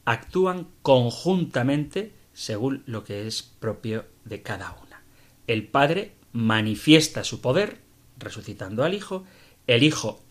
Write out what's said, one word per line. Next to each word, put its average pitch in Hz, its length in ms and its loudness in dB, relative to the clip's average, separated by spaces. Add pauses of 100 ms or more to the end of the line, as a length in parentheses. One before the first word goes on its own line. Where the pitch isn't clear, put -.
actúan 180 640 -2 (140)
conjuntamente 143 1300 2 (200)
según 123 540 -6
lo 110 160 -8
que 104 240 -10
es 110 160 -8
propio 110 640 -8 (180)
de 107 180 -12
cada - 340 -10 (100)
una. - 160 -20 (460)
El 110 180 -2
Padre 160 460 2 (200)
manifiesta 113 920 4
su - 160 -8
poder, 156 400 -2 (380)
resucitando 104 680 -6
al 180 100 -2
Hijo, 185 300 -10 (420)
el 120 160 4
Hijo 147 480 0